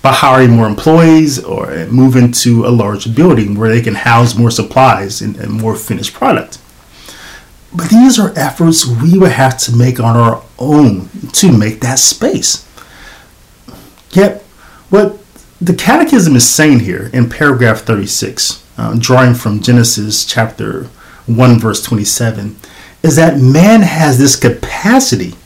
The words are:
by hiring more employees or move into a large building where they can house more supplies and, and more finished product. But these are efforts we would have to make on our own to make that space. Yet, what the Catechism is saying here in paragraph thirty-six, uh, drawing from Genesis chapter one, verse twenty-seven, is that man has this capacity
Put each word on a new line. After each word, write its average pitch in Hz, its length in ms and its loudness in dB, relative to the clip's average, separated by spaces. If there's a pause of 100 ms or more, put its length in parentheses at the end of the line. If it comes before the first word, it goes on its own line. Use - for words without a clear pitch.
by 135 120 2
hiring 131 380 4
more 113 160 4
employees 160 760 2
or - 440 -8
move 127 280 2
into 120 500 2
a 123 40 0
large 107 460 -2
building 113 400 2
where 110 140 -2
they 117 120 0
can 110 140 -4
house 120 400 0
more 113 160 2
supplies 107 720 0
and, 107 160 -8
and 107 140 -10
more 110 240 -4
finished - 380 -8
product. - 460 -4 (1160)
But 170 140 -8
these 240 280 6
are 202 200 -2
efforts 160 480 -2
we 131 320 0
would 185 140 2
have 131 280 0
to 120 160 -4
make 120 240 0
on 117 160 0
our 117 280 0 (140)
own 127 520 0 (240)
to 185 180 2
make 110 300 0
that 131 180 -4
space. - 640 -4 (1500)
Yet, 196 320 0 (460)
what 196 300 0 (400)
the 180 140 -2
Catechism 233 640 2
is 120 120 2
saying 147 340 2
here 101 300 -8
in 120 180 0
paragraph 120 520 0
thirty-six, - 840 -6 (140)
uh, 113 200 -6
drawing 123 360 2
from 104 280 -4
Genesis 117 640 -2
chapter 117 600 -8 (400)
one, 120 340 2
verse 110 240 -4
twenty-seven, 107 720 -6 (480)
is 151 140 2
that 160 220 2
man 170 420 4
has 156 360 0
this 139 200 2
capacity - 960 -2 (120)